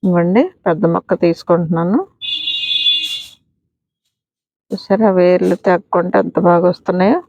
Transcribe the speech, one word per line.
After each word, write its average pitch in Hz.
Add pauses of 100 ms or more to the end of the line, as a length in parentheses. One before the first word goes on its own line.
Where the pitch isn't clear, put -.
ఇవ్వండి, 180 (240)
పెద్ద 175 (120)
మొక్క - (100)
తీసుకుంటున్నాను. 175 (2750)
చూసారా, 208
వేర్లు 180
తెక్కుంటే 180
ఎంత 175 (100)
బాగా 175
వస్తున్నాయో. 190 (100)